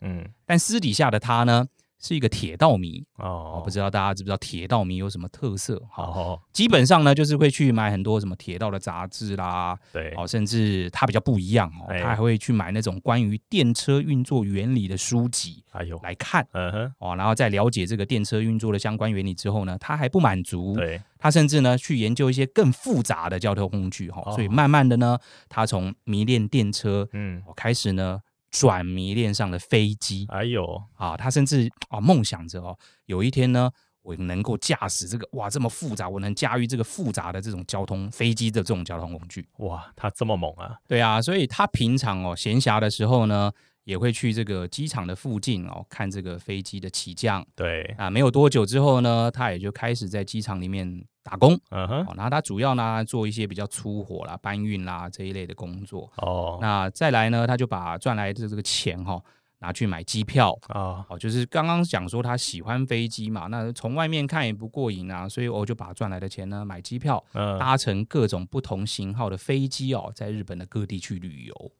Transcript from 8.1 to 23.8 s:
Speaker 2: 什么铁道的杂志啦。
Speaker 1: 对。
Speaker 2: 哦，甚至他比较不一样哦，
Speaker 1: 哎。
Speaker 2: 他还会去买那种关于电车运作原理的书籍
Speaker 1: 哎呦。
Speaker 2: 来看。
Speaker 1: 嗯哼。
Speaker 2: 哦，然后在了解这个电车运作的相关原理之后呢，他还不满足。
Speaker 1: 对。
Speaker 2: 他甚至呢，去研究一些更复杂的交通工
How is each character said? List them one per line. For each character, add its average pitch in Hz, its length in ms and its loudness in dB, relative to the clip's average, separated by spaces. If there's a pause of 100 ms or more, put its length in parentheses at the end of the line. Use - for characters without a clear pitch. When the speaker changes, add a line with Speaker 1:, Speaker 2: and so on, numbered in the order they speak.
Speaker 2:
什 101 80 -2
么 92 100 -4
铁 90 220 -8
道 107 120 -2
的 98 80 -4
杂 87 300 -8
志 98 280 -6
啦。 90 420 -2 (140)
Speaker 1:
对。 80 240 -6
Speaker 2:
哦， 87 100 -4
甚 104 200 0
至 104 420 2
他 - 180 0
比 110 60 2
较 107 80 2
不 117 180 2
一 92 120 -2
样 104 280 4
哦， 87 120 -16
Speaker 1:
哎。 92 100 -2
Speaker 2:
他 87 80 0
还 113 80 0
会 113 220 2
去 - 120 -4
买 95 220 0
那 110 80 -2
种 92 200 -4
关 120 220 2
于 104 140 0 (140)
电 127 240 4
车 139 260 0
运 143 240 0
作 127 180 0
原 101 320 0
理 101 140 2
的 95 80 -4
书 120 320 0
籍 87 340 -6 (100)
Speaker 1:
哎 90 120 -8
呦。 82 180 -8
Speaker 2:
来 87 120 -8
看。 - 380 -2
Speaker 1:
嗯 90 200 -4
哼。 117 260 -4
Speaker 2:
哦， 90 160 -6
然 95 120 -2
后 110 80 4
在 113 160 2
了 101 180 2
解 104 160 0
这 101 100 -4
个 98 120 -2
电 107 180 0
车 107 160 -2
运 113 180 0
作 110 140 0
的 101 60 0
相 107 180 -2
关 110 160 0
原 98 100 -2
理 92 120 -2
之 101 160 -4
后 101 160 0
呢， 92 120 -4
他 - 160 -6
还 147 140 0
不 185 100 2
满 95 240 6
足。 90 340 -4
Speaker 1:
对。 85 260 -2 (200)
Speaker 2:
他 151 80 6
甚 151 160 8
至 147 140 4
呢， 127 160 6
去 131 220 0
研 110 160 2
究 131 160 4
一 - 20 4
些 135 140 2
更 135 260 6
复 180 300 0
杂 82 260 -2
的 92 100 -2
交 101 160 0
通 98 140 0
工 95 220 -2